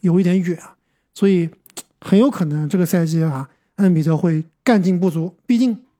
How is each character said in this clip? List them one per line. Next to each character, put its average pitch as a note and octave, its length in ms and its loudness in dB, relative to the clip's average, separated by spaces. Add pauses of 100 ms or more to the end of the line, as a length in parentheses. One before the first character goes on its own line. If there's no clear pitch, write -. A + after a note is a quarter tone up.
有 F3+ 180 2
一 - 20 0
点 F3+ 180 0
远 E3+ 180 -4
啊。 - 180 -20 (380)
所 G3 140 0
以 E3+ 220 0 (500)
很 - 160 2
有 B3+ 140 4
可 F#3 140 -4
能 D3+ 240 -4
这 F#3+ 100 -2
个 F3 80 0
赛 E3+ 180 0
季 D#3+ 200 -2
啊， C#3 240 -6 (280)
恩 F#3+ 160 2
比 D#3+ 100 2
德 D#3 140 0
会 D#3+ 280 -2 (200)
干 G#3+ 180 2
劲 F3+ 160 0
不 F#3 100 0
足， E3 280 -6 (100)
毕 A#3+ 120 0
竟 A#3+ 200 0 (220)